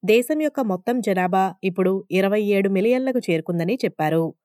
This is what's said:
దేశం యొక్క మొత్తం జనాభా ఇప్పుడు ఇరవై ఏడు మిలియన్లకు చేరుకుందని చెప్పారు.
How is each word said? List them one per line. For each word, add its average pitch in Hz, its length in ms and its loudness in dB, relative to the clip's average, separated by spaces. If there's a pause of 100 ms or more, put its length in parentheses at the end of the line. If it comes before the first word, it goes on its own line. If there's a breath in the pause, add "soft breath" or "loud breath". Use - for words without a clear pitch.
దేశం 240 380 2
యొక్క 294 180 -2
మొత్తం 226 400 -2
జనాభా 190 540 0 (100)
ఇప్పుడు 190 460 -2
ఇరవై 196 320 2
ఏడు 196 260 0
మిలియన్లకు 247 500 0 (120)
చేరుకుందని 170 440 0 (100)
చెప్పారు. 160 500 -2 (100)